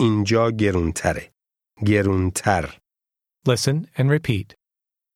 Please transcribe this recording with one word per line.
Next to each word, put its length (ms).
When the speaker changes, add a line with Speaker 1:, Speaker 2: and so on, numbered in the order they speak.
Speaker 1:
اینجا 500
گرونتره. 720
گرونتر. 920
Speaker 2:
Listen 400
and 120
repeat. 440